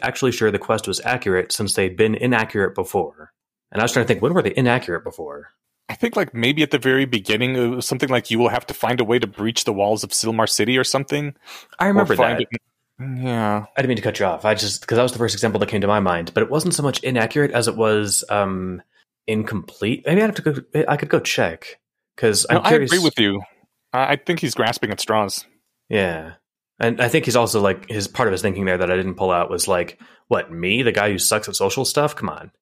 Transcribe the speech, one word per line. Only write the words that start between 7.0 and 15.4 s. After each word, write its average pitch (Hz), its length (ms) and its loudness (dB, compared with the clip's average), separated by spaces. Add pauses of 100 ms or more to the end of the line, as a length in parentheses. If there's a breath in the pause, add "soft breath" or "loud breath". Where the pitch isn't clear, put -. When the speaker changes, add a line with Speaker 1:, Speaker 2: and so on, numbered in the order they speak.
Speaker 2:
beginning, 120 500 0
it 123 120 2
was 123 180 -2
something 135 240 -2
like, 120 220 0
"You 113 80 0
will 120 100 4
have 120 180 -2
to 113 60 -8
find 120 280 0
a 113 40 2
way 120 140 2
to 113 80 0
breach 107 380 -4
the 113 80 -2
walls 101 300 0
of 101 80 -10
Silmar 110 380 0
City," 123 280 2
or 127 60 2
something. 143 500 -2 (460 loud breath)
Speaker 1:
I 180 80 2
remember 202 260 4
Speaker 2:
Or - 40 2
find 120 220 2
Speaker 1:
that. - 120 -4
Speaker 2:
it. 117 100 -10 (600)
Yeah. 107 420 0 (100)
Speaker 1:
I 139 60 -2
didn't 127 80 0
mean 117 80 0
to 101 60 -8
cut 113 160 -2
you 101 60 2
off. 85 180 -2
I 107 120 4
just, 104 320 -6
'cause 117 100 0
that 123 60 4
was 123 80 2
the 120 80 -12
first 117 160 0
example 107 240 0